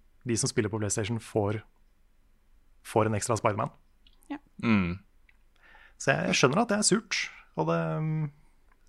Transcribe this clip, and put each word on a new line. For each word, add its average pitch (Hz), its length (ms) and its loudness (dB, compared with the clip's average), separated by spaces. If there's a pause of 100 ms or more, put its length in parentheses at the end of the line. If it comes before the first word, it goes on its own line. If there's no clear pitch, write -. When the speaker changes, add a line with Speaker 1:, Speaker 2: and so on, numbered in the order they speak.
(260)
Speaker 1:
de 117 160 0
som 127 80 -2
spiller 107 240 -2
på 107 80 -4
PlayStation 107 400 -2
får, 107 400 -2 (1200)
får 110 240 2
en 110 160 0
ekstra 110 160 0
Spider-Man. 104 320 0 (640)
Speaker 2:
Ja. - 80 -10 (240)
Speaker 3:
Mm. 92 320 2 (1040)
Speaker 1:
Så 139 160 2
jeg, 175 160 0
jeg 170 80 0
skjønner 156 240 4
at 202 80 -2
det 208 80 0
er - 80 2
surt, - 380 0 (280)
og 160 140 -2
det, 165 80 2 (240)
mm, 156 300 -2 (580)